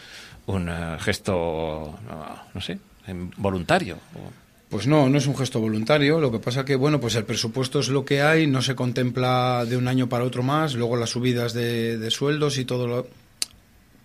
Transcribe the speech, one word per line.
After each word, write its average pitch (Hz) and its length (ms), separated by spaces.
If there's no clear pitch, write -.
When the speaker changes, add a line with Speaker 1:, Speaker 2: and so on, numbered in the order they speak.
Speaker 1:
un, 92 240
eh, 85 300
gesto, 80 1080
no, 78 320
no 95 80
sé, - 160
em, 90 280
voluntario, 95 600
o - 300
Speaker 2:
Pues 107 180
no, 147 220
no 139 100
es 135 80
un 127 100
gesto 127 220
voluntario. 139 600
Lo 135 120
que 110 80
pasa 131 260
que, 139 100
bueno, 143 240
pues 113 160
el 110 80
presupuesto 123 560
es 120 80
lo 135 160
que 139 200
hay, 160 240
no 131 140
se 131 140
contempla 127 880
de 120 140
un 127 100
año 127 220
para 123 160
otro 123 180
más, 147 300
luego 117 240
las 117 140
subidas 120 420
de, 117 440
de 113 140
sueldos 143 460
y 127 80
todo 123 220
lo, 123 200